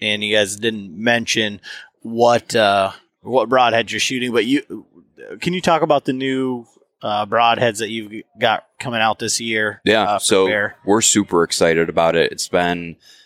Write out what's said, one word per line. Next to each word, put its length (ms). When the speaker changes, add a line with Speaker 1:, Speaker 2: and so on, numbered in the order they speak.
Speaker 1:
and 240
you 100
guys 220
didn't 400
mention 640
what, 560
uh, 360
what 280
broadhead 440
you're 80
shooting, 320
but 140
you, 400
can 140
you 60
talk 220
about 220
the 80
new, 540
uh, 240
broadheads 520
that 120
you've 320
got 280
coming 220
out 180
this 220
year, 440
Speaker 2:
Yeah, 180
Speaker 1:
uh, 160
for 60
Speaker 2:
so 220
Speaker 1:
Bear? 380
Speaker 2:
we're 160
super 420
excited 460
about 280
it. 160
It's 160
been, 480